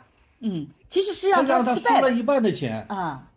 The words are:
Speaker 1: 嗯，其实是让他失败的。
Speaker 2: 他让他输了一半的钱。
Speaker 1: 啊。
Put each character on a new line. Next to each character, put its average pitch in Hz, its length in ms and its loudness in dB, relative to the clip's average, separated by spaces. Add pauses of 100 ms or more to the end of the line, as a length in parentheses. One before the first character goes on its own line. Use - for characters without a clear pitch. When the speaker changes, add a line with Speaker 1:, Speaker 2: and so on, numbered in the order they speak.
(400)
Speaker 1:
嗯， 180 260 -4 (220)
其 381 140 0
实 392 100 -4
是 370 160 -4
让 349 160 4
他 269 140 2
失 226 60 0
败 - 0 -
的。 247 100 0
Speaker 2:
他 - 0 -
让 - 80 -4
他 494 160 4
输 277 60 4
了 254 80 2
一 233 100 -2
半 269 200 2
的 196 100 2
钱。 110 360 -6
Speaker 1:
啊。 170 480 -8